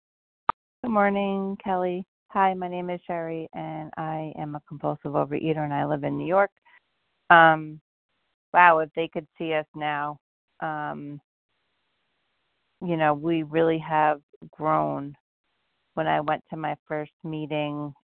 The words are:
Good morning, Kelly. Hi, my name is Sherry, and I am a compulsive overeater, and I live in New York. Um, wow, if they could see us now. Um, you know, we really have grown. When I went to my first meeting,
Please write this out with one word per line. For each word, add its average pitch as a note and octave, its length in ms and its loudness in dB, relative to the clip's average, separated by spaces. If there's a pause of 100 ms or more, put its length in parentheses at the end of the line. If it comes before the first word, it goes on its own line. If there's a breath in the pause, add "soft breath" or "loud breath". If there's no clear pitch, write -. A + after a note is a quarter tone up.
(840)
Good B3 80 -6
morning, G3 720 0
Kelly. F3+ 420 -2 (260)
Hi, F#3+ 240 2
my F#3 120 -6
name F3+ 240 -6
is F3+ 160 -6
Sherry, E3 480 -6
and D#3+ 420 -10
I D#3 400 -6
am D3+ 200 -8
a D3 100 -12
compulsive D3 460 -6
overeater, D3 460 -2
and D3 140 -4
I C#3+ 140 -2
live D3 160 -4
in C#3+ 160 -4
New D3 80 -6
York. F#3+ 240 2 (800 soft breath)
Um, D#3 500 8 (720)
wow, F3 280 8
if D#3+ 160 -2
they E3 100 -2
could D#3+ 200 -6 (120)
see E3 160 -4
us D3+ 120 -2 (100)
now. D3 420 -4 (420)
Um, D3 600 -8 (1600)
you F3 120 0
know, D3+ 180 4
we D#3+ 300 -2
really D#3+ 340 2
have D#3 420 0 (300)
grown. D3+ 640 -2 (800)
When D#3 140 -4
I D#3 120 0
went D3+ 300 -4
to E3 60 -10
my D3+ 180 -4 (140)
first D3+ 240 -6 (100)
meeting, D3 720 -6 (140)